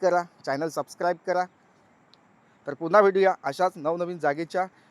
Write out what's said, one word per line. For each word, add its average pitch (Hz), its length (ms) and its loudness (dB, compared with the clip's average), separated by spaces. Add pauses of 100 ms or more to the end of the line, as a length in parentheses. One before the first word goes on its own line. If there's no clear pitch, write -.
करा, 175 200 2 (240)
चॅनल 147 220 -4
सबस्क्राईब 170 480 -4 (100)
करा. 180 180 -2 (1200)
तर 139 80 -8
पुन्हा 165 280 4
भेटूया 190 400 4
अशाच 180 340 -2
नवनवीन 175 420 -4
जागेच्या 156 480 -2 (240)